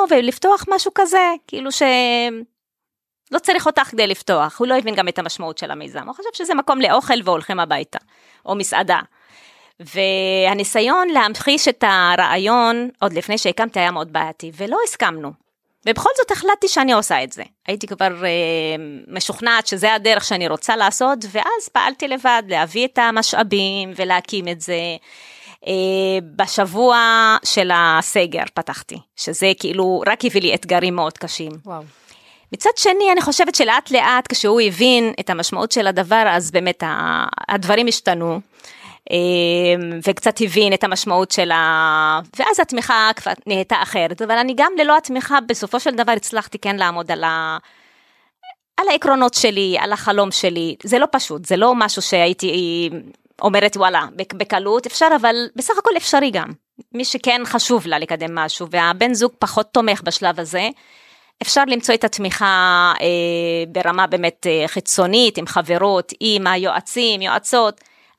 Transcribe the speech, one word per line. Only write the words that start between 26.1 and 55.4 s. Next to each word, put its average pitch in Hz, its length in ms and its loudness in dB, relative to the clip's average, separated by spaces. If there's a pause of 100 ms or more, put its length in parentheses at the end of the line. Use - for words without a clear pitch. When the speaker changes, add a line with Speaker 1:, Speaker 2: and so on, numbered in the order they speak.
Speaker 1:
בשבוע 202 600 2 (480)
של 185 300 0
הסגר 170 680 2 (120)
פתחתי, - 420 -10 (200)
שזה 190 420 -2
כאילו 185 480 -2
רק 226 180 0
הביא 196 180 0
לי 175 120 2
אתגרים 180 420 -2
מאוד 160 220 -4
קשים. 160 340 -10 (140)
Speaker 2:
וואו. 165 160 -14 (720)
Speaker 1:
מצד - 240 0
שני, 392 360 2
אני 359 100 2
חושבת 330 320 0
שלאט 240 360 2
לאט, 247 380 2
כשהוא 233 320 2
הבין 226 600 2
את 190 100 -6
המשמעות 180 420 -4
של 214 140 0
הדבר, 190 440 2
אז 170 200 0
באמת 175 320 -2
ה-, 82 420 -2 (240)
הדברים 202 380 2
השתנו, 170 540 0 (720)
אה, - 60 0 (920)
וקצת 214 320 0
הבין 202 320 2
את 190 120 2
המשמעות 185 460 0
של 175 200 0
ה-, 156 680 2 (180)
ואז 392 220 2
התמיכה 233 560 2
כבר - 160 -6 (140)
נהייתה 196 360 0
אחרת, 175 400 -2
אבל 226 160 0
אני 254 180 0
גם 311 220 4
ללא 302 180 4
התמיכה, 285 500 0
בסופו 240 340 -4
של 277 140 -2
דבר 233 180 0
הצלחתי 214 460 -4
כן 202 180 -4
לעמוד 175 360 -2
על 160 120 -2
ה-, 160 340 -4 (1200)
על 392 80 0
העקרונות 269 460 2
שלי, 196 460 0
על 202 120 -2
החלום 202 380 0
שלי. 170 520 -2
זה 180 160 0
לא - 140 4
פשוט, 160 320 -4
זה 185 120 0
לא 233 180 4
משהו 208 280 0
שהייתי 175 880 0 (520)
אומרת, 202 340 2
"וואלה, 180 300 2 (100)
בק-, 190 180 -8
בקלות 208 520 -2
אפשר", 320 220 2 (120)
אבל 226 140 4 (220)